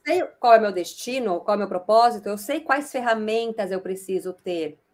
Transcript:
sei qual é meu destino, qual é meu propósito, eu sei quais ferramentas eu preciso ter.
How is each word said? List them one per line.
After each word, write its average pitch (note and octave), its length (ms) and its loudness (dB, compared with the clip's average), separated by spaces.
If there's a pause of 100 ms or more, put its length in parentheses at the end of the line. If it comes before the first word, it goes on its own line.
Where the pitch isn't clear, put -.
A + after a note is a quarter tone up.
sei E4 180 2 (160)
qual A#3+ 140 8
é A3 60 10
meu G#3 120 0
destino, F#3+ 720 -4
qual G#3 140 0
é - 20 0
meu G3+ 100 -4
propósito, G#3 600 2
eu G#3 80 -6
sei D4 240 -6
quais C#4+ 300 -2
ferramentas A3+ 800 -2
eu F#3+ 100 -4
preciso F#3 520 -6
ter. D#3+ 460 -6 (140)